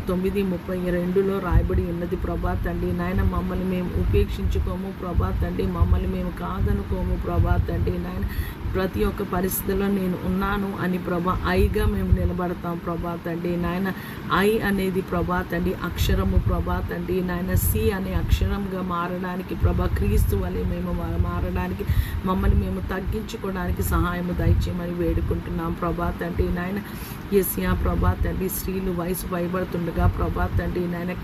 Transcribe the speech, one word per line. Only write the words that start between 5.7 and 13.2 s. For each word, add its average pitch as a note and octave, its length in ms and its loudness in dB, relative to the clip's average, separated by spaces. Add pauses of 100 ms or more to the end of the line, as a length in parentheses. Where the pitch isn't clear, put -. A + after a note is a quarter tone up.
మమ్మల్ని F3+ 400 4
మేము F2+ 160 -2 (100)
కాదనుకోము C3+ 720 0 (120)
ప్రభా - 280 4 (140)
తండ్రి, F3 280 0 (100)
నాయన, F#3 180 -2 (500)
ప్రతి F#3 320 0
ఒక్క G3 140 -2 (100)
పరిస్థితిలో F#3+ 640 0
నేను F#3 220 0 (100)
ఉన్నాను G3 400 0 (160)
అని F3+ 240 0
ప్రభా F3+ 260 0 (200)
ఐగా G#3 400 4
మేము F#3 260 0
నిలబడతాం F3 560 -2 (100)
ప్రభా E3+ 300 -4 (100)